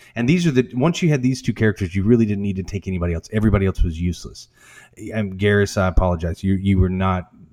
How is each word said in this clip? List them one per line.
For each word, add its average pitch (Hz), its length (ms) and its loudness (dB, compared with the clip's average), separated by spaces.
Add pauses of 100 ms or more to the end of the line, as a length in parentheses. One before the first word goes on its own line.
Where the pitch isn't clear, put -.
(140)
And 117 120 -2
these 175 200 2
are 160 40 4
the, 127 240 0
once 147 280 0
you 175 80 2
had 143 120 0
these 127 200 -2
two 120 100 -2
characters, 101 420 -2
you 95 100 -2
really 113 200 4
didn't 101 180 -2
need 101 140 -4
to 95 60 -4
take 90 260 -10
anybody 87 240 -2
else. 82 200 -8
Everybody 104 340 2
else 92 160 -2
was 82 180 -2
useless. - 480 -6 (640)
And 101 260 -4
Garrus, 101 380 2
I 95 120 2
apologize. 87 540 0
You, 95 120 0
you 95 240 2
were 92 100 4
not, 92 400 -2 (240)